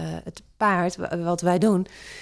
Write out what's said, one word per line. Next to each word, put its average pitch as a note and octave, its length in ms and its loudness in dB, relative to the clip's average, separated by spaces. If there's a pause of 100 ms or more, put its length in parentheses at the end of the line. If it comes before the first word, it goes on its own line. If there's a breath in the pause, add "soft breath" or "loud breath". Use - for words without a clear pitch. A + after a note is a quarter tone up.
(240)
het - 180 -14 (140)
paard, F3+ 400 2
wa-, F3 220 -4
wat E3+ 220 -2
wij F3 180 4
doen, F#3+ 280 4 (360 loud breath)